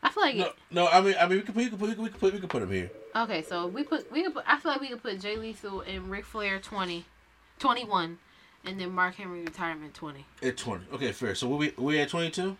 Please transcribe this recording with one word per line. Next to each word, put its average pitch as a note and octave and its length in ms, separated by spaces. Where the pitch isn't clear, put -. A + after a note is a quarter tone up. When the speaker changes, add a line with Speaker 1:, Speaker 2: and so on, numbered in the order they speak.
Speaker 1:
I C#4+ 80
feel G#4 120
like C#4 140
Speaker 2:
No, F#3 100
Speaker 1:
it - 80
Speaker 2:
no, F3 160
I E3+ 140
mean, G3 180
I F3 80
mean, F#3+ 120
we G#3+ 40
could G3+ 120
put, - 20
we A#3+ 140
could G3+ 80
put, G#3 200
we A3 100
could - 120
put, F#3+ 140
we G#3 60
could F3+ 100
put B2 120
him F#2 80
here. F#2 200
Speaker 1:
Okay, A3 260
so F3 240
we G#3 160
put, - 300
we D4+ 100
could F#4 120
put, - 120
I C#4+ 120
feel D#4+ 140
like C#4 80
we C#4 80
could A#3+ 140
put G3 180
Jay G#3 160
Lethal G#3 440
and F#3+ 300
Ric G3 140
Flair G3+ 360
twenty, F3+ 440
twenty-one, G#3 600
and F#3+ 160
then F3+ 120
Mark F#3 240
Henry F3+ 240
retirement D#3+ 540
twenty. C#3+ 300
Speaker 2:
At B2+ 140
twenty. F#2 360
Okay, C3+ 200
fair. G#2+ 220
So B2 140
we, D3 280
we D3 240
at D3 100
twenty-two? F3 500